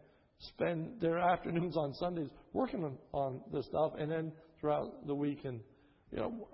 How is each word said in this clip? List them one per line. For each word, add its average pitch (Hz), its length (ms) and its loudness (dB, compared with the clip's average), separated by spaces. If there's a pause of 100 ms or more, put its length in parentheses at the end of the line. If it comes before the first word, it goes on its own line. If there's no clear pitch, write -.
(400)
spend 165 640 -2
their 165 180 4
afternoons 175 580 2
on 143 160 2
Sundays 170 360 -2 (240)
working 233 300 0
on, 135 140 -4 (160)
on 135 280 0 (120)
this 143 120 0
stuff, 151 340 2
and 151 120 0
then 160 200 -2 (280)
throughout - 480 0
the 143 80 2
week. 143 280 0
And, 123 160 -4 (520)
you - 80 -2
know, 233 340 -2